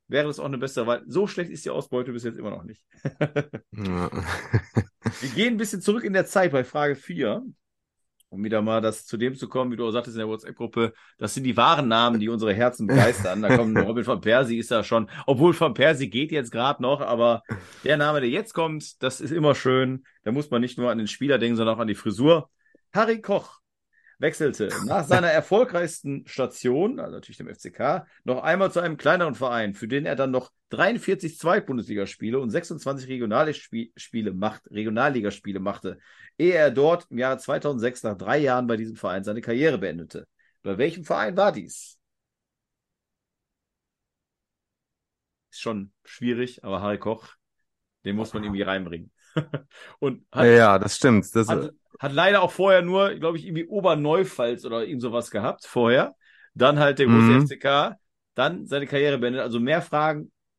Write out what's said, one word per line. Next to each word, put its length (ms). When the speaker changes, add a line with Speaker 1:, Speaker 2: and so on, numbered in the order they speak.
Speaker 1:
wäre 200
das 120
auch 60
eine 140
bessere, 260
weil 220
so 180
schlecht 240
ist 160
die 60
Ausbeute 400
bis 120
jetzt 140
immer 140
noch 120
nicht. 200
<laughs> 680
Speaker 2:
Ja. 400
<laughs> 800
Speaker 1:
Wir 100
gehen 260
ein 20
bisschen 240
zurück 220
in 100
der 140
Zeit 240
bei 120
Frage 320
vier, 480
um 140
wieder 180
mal 200
das, 240
zu 120
dem 180
zu 140
kommen, 220
wie 60
du 100
auch 40
sagtest 240
in 40
der 80
WhatsApp-Gruppe, 680
das 160
sind 100
die 140
wahren 300
Namen, 320
die 100
unsere 240
Herzen 320
begeistern. 560
Da 80
kommen 280
Speaker 2:
<laughs> 20
Speaker 1:
Robin 260
van 160
Persie 380
ist 120
da 120
schon, 260
obwohl 340
van 140
Persie 360
geht 220
jetzt 200
grad 300
noch, 200
aber 420
der 140
Name, 220
der 100
jetzt 240
kommt, 480
das 200
ist 100
immer 240
schön. 500
Da 80
muss 200
man 100
nicht 160
nur 140
an 80
den 80
Spieler 320
denken, 180
sondern 180
auch 60
an 60
die 80
Frisur. 540
Harry 280
Koch 380
wechselte 640
nach 240
seiner 220
Speaker 2:
<laughs> 40
Speaker 1:
erfolgreichsten 920
Station, 760
also 140
natürlich 220
dem 120
F 80
C 120
K, 380
noch 200
einmal 280
zu 80
einem 160
kleineren 400
Verein, 380
für 160
den 160
er 100
dann 160
noch 200
dreiundvierzig 680
Zweitbundesligaspiele 1040
und 100
sechsundzwanzig 600
Regionalligaspie-, 880
Spiele 360
macht, 380
Regionalligaspiele 880
machte, 400
ehe 160
er 180
dort 380
im 80
Jahre 220
zweitausendsechs 640
nach 140
drei 200
Jahren 300
bei 100
diesem 180
Verein 300
seine 160
Karriere 360
beendete. 500
Bei 140
welchem 260
Verein 320
war 160
dies? 480
Ist 100
schon 300
schwierig, 580
aber 180
Harry 180
Koch, 280
den 100
muss 180
man 120
irgendwie 160
reinbringen. 500
<laughs> 640
Und 320
hat 160
Speaker 2:
Ja, 320
das 160
stimmt. 400
Das 140
Speaker 1:
hat 240
hat 140
leider 280
auch 100
vorher 300
nur, 340
glaub 200
ich, 100
irgendwie 200
Oberneufalz 1000
oder 200
irgend 160
sowas 300
gehabt 340
vorher. 500
Dann 260
halt 200
der 80
große 100
Speaker 2:
Mhm. 240
Speaker 1:
F 40
C 120
K, 400
dann 320
seine 220
Karriere 300
beendet. 240
Also 180
mehr 220
Fragen 500